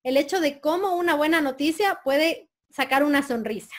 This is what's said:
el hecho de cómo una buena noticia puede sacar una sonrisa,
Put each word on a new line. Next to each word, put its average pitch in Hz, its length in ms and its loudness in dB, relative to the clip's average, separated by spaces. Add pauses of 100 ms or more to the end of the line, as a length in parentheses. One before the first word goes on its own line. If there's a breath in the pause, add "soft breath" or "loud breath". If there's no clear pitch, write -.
el 262 140 0
hecho 302 240 0
de 285 200 -2
cómo 359 360 0
una 349 180 0
buena 311 260 2
noticia 311 640 -2
puede 302 480 0 (180)
sacar 269 360 0
una 285 180 2
sonrisa, 220 560 -6